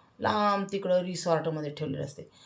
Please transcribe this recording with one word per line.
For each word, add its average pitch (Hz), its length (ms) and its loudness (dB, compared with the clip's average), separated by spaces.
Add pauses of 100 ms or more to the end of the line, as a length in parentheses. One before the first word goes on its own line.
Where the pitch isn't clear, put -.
(200)
लांब 208 520 2
तिकडं 185 300 2
रिसॉर्टमध्ये 160 720 0
ठेवलेलं 131 320 -4
असते, - 260 -10 (160)